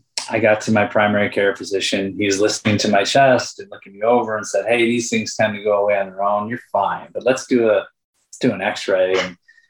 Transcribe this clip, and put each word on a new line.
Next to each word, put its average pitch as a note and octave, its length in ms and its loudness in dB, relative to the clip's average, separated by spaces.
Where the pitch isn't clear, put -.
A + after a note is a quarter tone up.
I A2 80 -2
got G#2+ 240 4
to A2 100 -2
my G#2 140 2
primary G#2 440 2
care G2+ 240 0
physician. G2 600 -4
He G#2 100 -2
was G2 140 0
listening G#2 380 0
to A2 100 -2
my G2+ 140 2
chest C3 560 2
and G2 120 -16
looking - 240 -20
me G2+ 80 -14
over A2+ 340 2
and G#2 100 -6
said, G2 200 -2
"Hey, A#2 180 2
these A#2 260 0
things A2 260 -4
tend G#2+ 200 0
to G2+ 60 -12
go G#2 200 2
away G#2 160 2
on F#2+ 80 -2
their F#2+ 160 -8
own. G#2 260 -2
You're A#2+ 120 -8
fine, G2 420 -2
but G#2 120 -8
let's B2+ 220 0
do A#2 220 2
a, G#2 60 4
let's - 680 -8
do B2 120 2
an F#2+ 100 -6
X-ray F#2+ 560 0
and, F2+ 180 -6